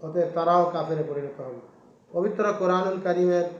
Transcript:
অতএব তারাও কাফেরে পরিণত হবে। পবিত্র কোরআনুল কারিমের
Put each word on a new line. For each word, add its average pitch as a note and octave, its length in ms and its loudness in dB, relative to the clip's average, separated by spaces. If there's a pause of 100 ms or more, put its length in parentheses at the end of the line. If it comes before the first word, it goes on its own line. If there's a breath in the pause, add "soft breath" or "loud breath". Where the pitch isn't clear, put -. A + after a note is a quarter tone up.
অতএব E3 280 0
তারাও E3+ 380 4
কাফেরে D#3 360 -2
পরিণত C#3 320 -8
হবে। B2+ 200 -12 (520)
পবিত্র G3+ 460 0
কোরআনুল F#3 460 0
কারিমের F3+ 400 2 (160)